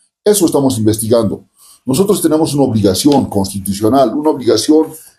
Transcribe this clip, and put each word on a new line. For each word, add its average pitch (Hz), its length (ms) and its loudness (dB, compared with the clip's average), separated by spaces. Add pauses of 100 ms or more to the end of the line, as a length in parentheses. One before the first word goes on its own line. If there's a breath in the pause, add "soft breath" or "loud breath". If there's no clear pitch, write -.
(240)
Eso 202 220 2
estamos 135 320 0
investigando. 107 680 0 (400 soft breath)
Nosotros 180 380 0
tenemos 156 320 0
una 143 80 0
obligación 110 640 2
constitucional, 101 880 -2
una 151 160 -2
obligación 139 560 2 (320 loud breath)